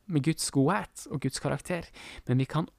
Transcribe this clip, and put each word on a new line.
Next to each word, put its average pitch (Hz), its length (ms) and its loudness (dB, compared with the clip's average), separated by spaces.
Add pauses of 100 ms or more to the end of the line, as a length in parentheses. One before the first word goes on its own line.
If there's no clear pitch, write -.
(100)
med 147 160 2
Guds - 280 0
godhet 160 560 2
og 156 120 -2
Guds - 200 -2
karakter, 151 440 -2 (400)
men 127 160 4
vi 131 80 0
kan 156 180 0 (100)